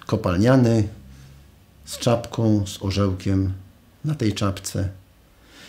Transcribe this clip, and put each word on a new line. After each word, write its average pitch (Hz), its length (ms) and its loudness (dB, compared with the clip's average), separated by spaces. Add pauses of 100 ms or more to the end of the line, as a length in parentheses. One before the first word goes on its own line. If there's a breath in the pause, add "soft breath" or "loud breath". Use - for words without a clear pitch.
kopalniany, 113 840 4 (1000 loud breath)
z - 120 -14
czapką, 107 680 0
z - 160 -12
orzełkiem, 95 680 0 (520)
na 151 100 -2
tej 107 180 0
czapce. 95 560 -4 (800 loud breath)